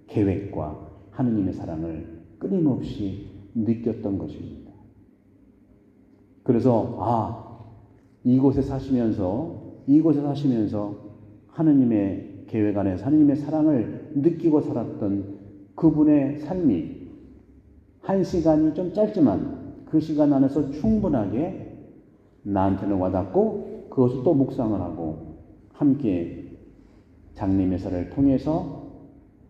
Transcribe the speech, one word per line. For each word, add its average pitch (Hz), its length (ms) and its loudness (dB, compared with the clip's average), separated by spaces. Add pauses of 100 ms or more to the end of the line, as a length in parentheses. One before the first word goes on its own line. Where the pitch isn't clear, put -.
계획과 85 840 -2 (220)
하느님의 107 440 0
사랑을 80 680 -10 (160)
끊임없이 123 880 -2 (280)
느꼈던 107 640 -2
것입니다. - 520 -12 (1700)
그래서, 117 560 2
아, 107 600 -4 (640)
이곳에 131 400 2
사시면서, 127 1300 -4
이곳에 147 320 4
사시면서 113 720 -2 (540)
하느님의 120 960 2
계획 104 300 0
안에서 95 300 -2
하느님의 143 300 6
사랑을 151 800 -2
느끼고 151 460 2
살았던 101 800 -4 (360)
그분의 147 680 4
삶이 147 640 -2 (920)
한 190 220 0
시간이 156 520 4
좀 180 180 -4
짧지만, - 920 0
그 156 120 2
시간 147 340 2
안에서 135 380 2
충분하게 165 1080 0 (680)
나한테는 98 540 0
와닿고, 95 920 -2
그것을 127 340 2
또 175 100 4
묵상을 127 440 0
하고 82 580 -8 (360)
함께 110 840 0 (800)
장례 95 320 0
미사를 92 440 -4
통해서 139 840 0 (580)